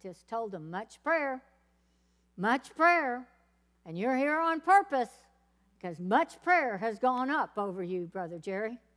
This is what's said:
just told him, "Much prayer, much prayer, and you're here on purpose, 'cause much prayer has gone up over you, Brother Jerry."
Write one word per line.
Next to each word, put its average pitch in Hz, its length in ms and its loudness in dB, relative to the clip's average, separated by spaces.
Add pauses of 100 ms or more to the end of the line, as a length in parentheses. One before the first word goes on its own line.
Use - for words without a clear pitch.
just 185 240 -16
told 226 260 -6
him, 156 160 -10
"Much 190 340 -10
prayer, 285 380 0 (960)
much 233 400 -2
prayer, 302 540 2 (560)
and 165 120 -10
you're 247 200 0
here 294 220 0
on 330 200 0
purpose, 320 640 2 (560)
'cause 175 220 -10
much 233 400 0
prayer 294 380 2
has 214 200 -4
gone 254 300 0
up 285 280 -2
over 196 240 -4
you, 180 260 -4
Brother 170 320 -10
Jerry." 208 420 -6 (160)